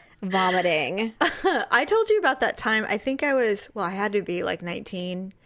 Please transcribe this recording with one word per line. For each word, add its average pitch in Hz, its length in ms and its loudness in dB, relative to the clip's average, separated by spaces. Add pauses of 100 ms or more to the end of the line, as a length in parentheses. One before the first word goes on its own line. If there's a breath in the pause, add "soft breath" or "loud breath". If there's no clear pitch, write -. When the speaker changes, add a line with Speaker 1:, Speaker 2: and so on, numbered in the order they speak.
(220 soft breath)
Speaker 1:
vomiting. 185 920 2
Speaker 2:
<laughs> - 40 -20
I 277 640 2
told 440 240 2
you 427 120 4
about 277 200 2
that - 160 0
time. 220 320 0
I 208 80 0
think 269 280 -2
I 277 100 2
was, 220 400 0
well, 196 100 -4
I 175 60 -2
had 202 220 -2
to 202 100 0
be, 175 220 -4
like, 180 180 -4
nineteen, 180 680 -8 (140 loud breath)